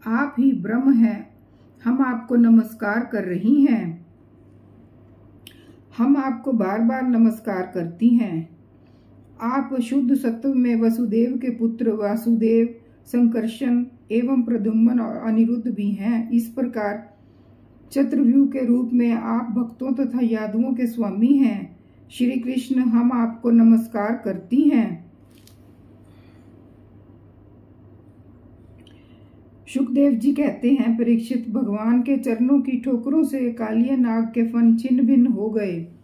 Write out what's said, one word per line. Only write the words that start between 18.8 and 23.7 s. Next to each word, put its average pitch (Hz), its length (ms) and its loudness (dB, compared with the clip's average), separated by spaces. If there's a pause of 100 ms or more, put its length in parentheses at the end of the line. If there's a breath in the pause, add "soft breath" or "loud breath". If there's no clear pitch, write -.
में 240 180 2
आप 226 400 -4
भक्तों 247 420 -4
तथा 247 300 -2
यादवों 220 500 -2
के 233 140 -2
स्वामी 220 400 -2
हैं। 269 520 0 (320 soft breath)
श्री 247 200 -2
कृष्ण, 254 480 -4
हम 240 340 2
आपको 233 380 -2
नमस्कार 226 760 4